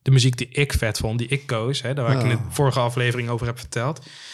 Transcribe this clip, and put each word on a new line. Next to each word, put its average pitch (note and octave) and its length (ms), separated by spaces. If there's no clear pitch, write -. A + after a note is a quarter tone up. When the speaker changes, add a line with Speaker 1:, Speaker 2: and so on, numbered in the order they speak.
Speaker 1:
de C3+ 100
muziek B2+ 260
die A#2+ 120
ik C#3+ 240
vet A2 240
vond, A2 220
die A#2+ 80
ik C3+ 200
koos, B2 340
hè, A#2+ 120
daar C#3 120
waar C3+ 100
ik B2+ 80
in B2 60
Speaker 2:
Ja. A#2 60
Speaker 1:
de G#2+ 140
vorige C3+ 300
aflevering A#2+ 500
over A#2+ 180
heb B2 120
verteld. C3+ 400